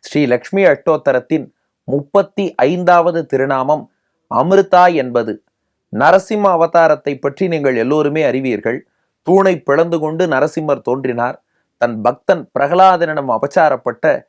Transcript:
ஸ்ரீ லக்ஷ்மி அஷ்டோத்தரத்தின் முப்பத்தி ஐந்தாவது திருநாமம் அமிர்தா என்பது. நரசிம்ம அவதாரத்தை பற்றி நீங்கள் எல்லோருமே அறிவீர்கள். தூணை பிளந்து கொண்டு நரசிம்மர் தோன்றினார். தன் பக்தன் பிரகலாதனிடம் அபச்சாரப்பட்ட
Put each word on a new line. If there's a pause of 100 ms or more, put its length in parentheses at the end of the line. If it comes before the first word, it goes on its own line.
ஸ்ரீ
லக்ஷ்மி
அஷ்டோத்தரத்தின் (420)
முப்பத்தி (100)
ஐந்தாவது
திருநாமம் (480)
அமிர்தா (100)
என்பது. (600)
நரசிம்ம
அவதாரத்தை
பற்றி
நீங்கள்
எல்லோருமே
அறிவீர்கள். (480)
தூணை
பிளந்து
கொண்டு
நரசிம்மர்
தோன்றினார். (420)
தன்
பக்தன்
பிரகலாதனிடம்
அபச்சாரப்பட்ட (160)